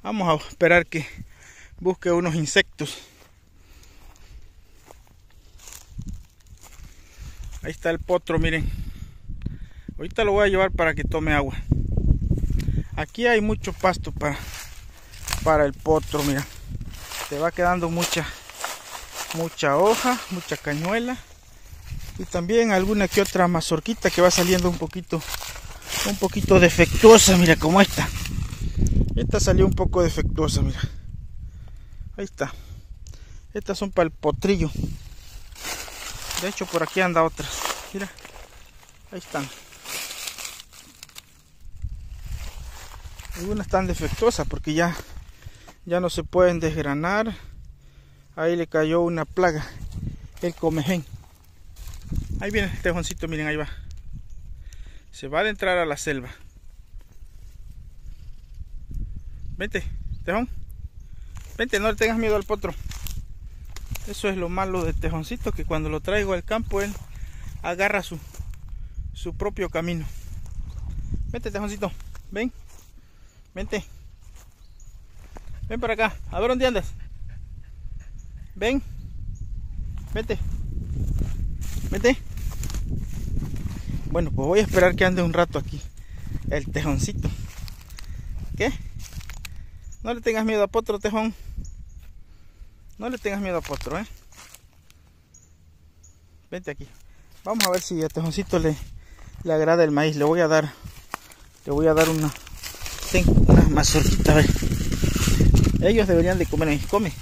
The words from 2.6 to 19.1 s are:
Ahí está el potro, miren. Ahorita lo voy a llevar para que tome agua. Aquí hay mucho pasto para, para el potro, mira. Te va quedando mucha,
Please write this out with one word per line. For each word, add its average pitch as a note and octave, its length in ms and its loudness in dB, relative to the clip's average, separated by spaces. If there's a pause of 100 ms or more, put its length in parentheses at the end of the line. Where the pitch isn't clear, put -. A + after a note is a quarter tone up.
Ahí D#3+ 100 -8
está E3 200 -2
el E3 80 -2
potro, E3+ 400 0
miren. D#3+ 300 2 (1300)
Ahorita F#3 260 -2
lo G3+ 80 4
voy G#3 140 6
a G3 40 6
llevar F#3+ 220 4
para D#3+ 240 2
que D3 80 -2
tome D#3 300 0
agua. C#3 220 2 (1400)
Aquí A3+ 320 0
hay A#3 120 6
mucho G#3 320 0
pasto F3 400 0
para, D3 260 -2 (1040)
para D3+ 220 6
el C#3 80 0
potro, D3+ 500 0
mira. C#3 220 0 (840)
Te C#3+ 80 -4
va E3 140 0
quedando F3 380 2
mucha, E3+ 360 0 (1120)